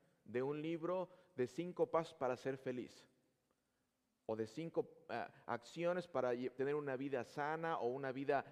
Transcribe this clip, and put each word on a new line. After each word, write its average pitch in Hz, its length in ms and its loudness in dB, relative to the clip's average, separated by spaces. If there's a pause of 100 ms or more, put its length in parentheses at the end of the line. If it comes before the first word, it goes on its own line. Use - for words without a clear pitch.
(240)
de 117 180 0
un 147 180 0
libro 165 480 0 (280)
de 127 100 4
cinco 170 400 0
pasos 160 280 2
para 127 220 2
ser 135 200 -2
feliz, 127 500 -6 (1200)
o 110 80 -2
de 110 140 0
cinco, 160 400 -4 (200)
ah, 110 220 -4 (160)
acciones 170 640 -2
para 127 260 4
lle-, 123 220 0
tener 135 180 2
una 143 220 0
vida 135 260 0
sana 160 560 -2
o 110 80 0
una 135 240 0
vida, 135 420 2